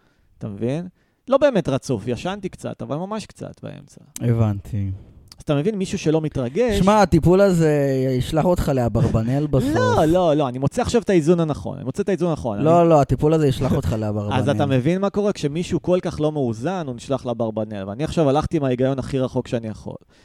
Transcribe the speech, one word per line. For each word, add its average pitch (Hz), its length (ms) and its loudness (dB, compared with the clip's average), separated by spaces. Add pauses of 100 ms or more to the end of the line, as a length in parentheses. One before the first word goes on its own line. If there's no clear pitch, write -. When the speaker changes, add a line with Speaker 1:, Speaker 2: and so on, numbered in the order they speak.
(380)
Speaker 1:
אתה 113 100 -10
מבין? 123 400 -6 (400)
לא 269 100 2
באמת 262 300 2
רצוף, 131 380 -4
ישנתי 175 420 -6
קצת, - 340 -12
אבל 120 140 -6
ממש 196 300 -10
קצת - 360 -16
באמצע. - 380 -18 (200)
Speaker 2:
הבנתי. 107 720 0 (480)
Speaker 1:
אז - 60 -20
אתה 151 100 0
מבין, 156 200 0
מישהו 190 240 -6
שלא 160 220 0
מתרגש 156 580 -2
Speaker 2:
שמע, 196 240 6
הטיפול 170 380 4
הזה 170 300 4 (480)
ישלח 147 260 0
אותך 175 300 2
לאברבנאל 117 640 0
Speaker 1:
לא, 151 60 0
Speaker 2:
בסוף. 415 600 2
Speaker 1:
לא, 170 280 4
לא, 147 140 2
אני 123 100 -6
מוצא 139 240 -2
עכשיו 220 200 2
את - 80 -2
האיזון 170 300 4
הנכון, 117 360 -4
אני 92 80 -12
מוצא 131 180 -6
את 196 60 -4
האיזון 175 220 0
הנכון. 117 320 -4
Speaker 2:
לא, 165 180 6
Speaker 1:
אני 170 80 6
Speaker 2:
לא, 156 120 6
הטיפול 143 340 2
הזה 156 140 2
ישלח - 240 0
אותך 139 260 0
לאברבנאל. 107 400 -2
Speaker 1:
אז 131 100 0
אתה 143 180 0
מבין 139 340 2
מה 196 100 0
קורה? 202 220 0
כשמישהו 160 500 -4
כל 180 200 2
כך 175 180 -6
לא 151 120 0
מאוזן, 143 540 -4
הוא 127 100 -8
נשלח 127 300 -6
לאברבנאל. 110 640 -4
ואני 113 160 -6
עכשיו 156 240 0
הלכתי 147 280 0
עם 147 80 0
ההיגיון 131 340 0
הכי 131 200 -4
רחוק 127 300 -4
שאני 117 200 -4
יכול. - 280 -12 (280)